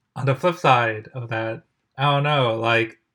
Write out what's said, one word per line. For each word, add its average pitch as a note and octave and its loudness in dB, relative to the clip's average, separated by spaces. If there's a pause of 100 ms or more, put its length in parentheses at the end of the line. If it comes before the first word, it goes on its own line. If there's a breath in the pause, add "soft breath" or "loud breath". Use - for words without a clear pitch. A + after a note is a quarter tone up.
(160)
on B2 -6
the C3+ 2
flip F3 0
side A#2 0
of A#2+ -12
that, A2+ -6 (320)
I C3+ -2
don't C#3+ 2
know, C3+ 2
like, A2+ 0 (140)